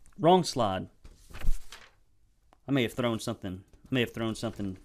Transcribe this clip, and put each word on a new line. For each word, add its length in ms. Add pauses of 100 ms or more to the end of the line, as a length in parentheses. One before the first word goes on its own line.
(200)
Wrong 240
slide. 440 (1800)
I 40
may 120
have 100
thrown 260
something, 440 (100)
I 160
may 120
have 120
thrown 220
something 500